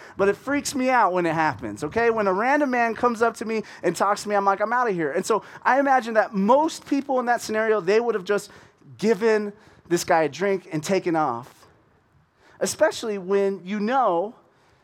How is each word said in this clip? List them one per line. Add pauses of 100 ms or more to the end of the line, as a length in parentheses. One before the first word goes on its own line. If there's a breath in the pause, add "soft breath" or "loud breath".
(180 loud breath)
but
it
freaks
me
out
when
it
happens,
okay?
When
a
random
man
comes
up
to
me (220 loud breath)
and
talks
to
me,
I'm
like,
"I'm
outta
here."
And
so (220 loud breath)
I
imagine
that
most
people
in
that
scenario,
they
would
have
just (480 loud breath)
given (360 loud breath)
this
guy
a
drink
and
taken
off, (920 soft breath)
especially
when
you
know (480 soft breath)